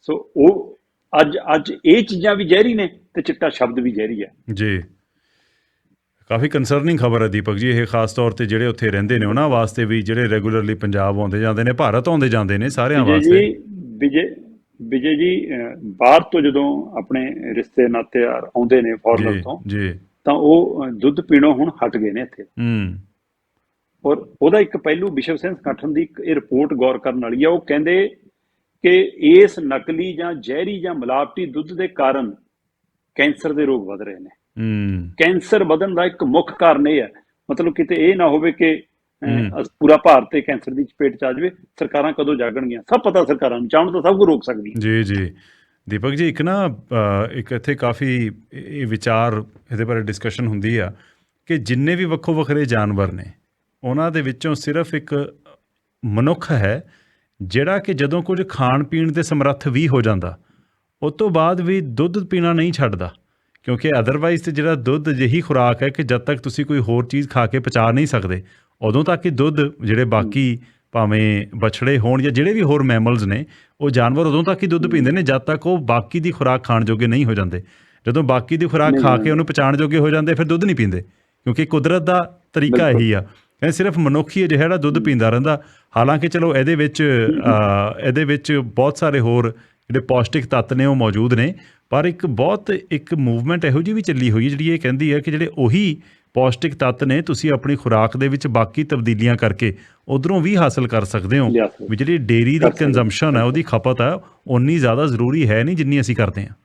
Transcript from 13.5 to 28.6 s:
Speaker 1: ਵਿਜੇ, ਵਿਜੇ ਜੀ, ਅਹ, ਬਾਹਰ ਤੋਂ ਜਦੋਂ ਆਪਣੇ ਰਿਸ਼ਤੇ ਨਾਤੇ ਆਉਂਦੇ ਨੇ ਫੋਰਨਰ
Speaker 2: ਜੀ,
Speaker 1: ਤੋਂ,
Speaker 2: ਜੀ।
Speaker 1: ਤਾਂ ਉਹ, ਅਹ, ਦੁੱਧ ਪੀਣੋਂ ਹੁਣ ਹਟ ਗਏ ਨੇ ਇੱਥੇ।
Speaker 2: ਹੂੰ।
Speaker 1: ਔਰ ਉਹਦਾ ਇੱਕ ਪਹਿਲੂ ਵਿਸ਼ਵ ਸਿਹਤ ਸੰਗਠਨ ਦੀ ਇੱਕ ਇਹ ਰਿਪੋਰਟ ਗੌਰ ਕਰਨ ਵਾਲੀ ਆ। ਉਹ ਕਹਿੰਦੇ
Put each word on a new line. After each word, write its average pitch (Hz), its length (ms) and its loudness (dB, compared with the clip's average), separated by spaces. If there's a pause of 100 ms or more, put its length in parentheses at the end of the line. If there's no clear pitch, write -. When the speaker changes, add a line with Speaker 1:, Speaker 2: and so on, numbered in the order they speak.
Speaker 1:
ਵਿਜੇ, 151 380 0 (460)
ਵਿਜੇ 131 340 -2
ਜੀ, 180 340 -2
ਅਹ, 120 340 -8
ਬਾਹਰ 123 380 4
ਤੋਂ - 180 -2
ਜਦੋਂ 143 580 -2
ਆਪਣੇ 131 560 -6
ਰਿਸ਼ਤੇ 120 340 2
ਨਾਤੇ 120 360 0
ਆਉਂਦੇ 123 580 0
ਨੇ 113 120 -2
ਫੋਰਨਰ 107 380 0
Speaker 2:
ਜੀ, 98 80 -4
Speaker 1:
ਤੋਂ, 120 280 -10
Speaker 2:
ਜੀ। 98 320 -4 (240)
Speaker 1:
ਤਾਂ 143 100 2
ਉਹ, 151 520 4
ਅਹ, 131 40 -8
ਦੁੱਧ 131 300 0
ਪੀਣੋਂ 147 340 4
ਹੁਣ 147 160 0 (140)
ਹਟ 110 120 -4
ਗਏ 107 140 -2
ਨੇ 107 100 -6
ਇੱਥੇ। 120 220 -14
Speaker 2:
ਹੂੰ। 110 520 -4 (1080)
Speaker 1:
ਔਰ 143 240 0 (140)
ਉਹਦਾ 170 160 4
ਇੱਕ 196 180 0
ਪਹਿਲੂ 165 320 -2
ਵਿਸ਼ਵ 151 280 -4
ਸਿਹਤ 175 280 -8
ਸੰਗਠਨ 143 280 -6
ਦੀ 151 100 0
ਇੱਕ - 220 -10
ਇਹ 160 100 -2
ਰਿਪੋਰਟ 143 400 -2
ਗੌਰ 127 240 0
ਕਰਨ 127 220 -4
ਵਾਲੀ 120 240 -2
ਆ। 160 60 4
ਉਹ 170 100 0
ਕਹਿੰਦੇ 165 480 0 (760)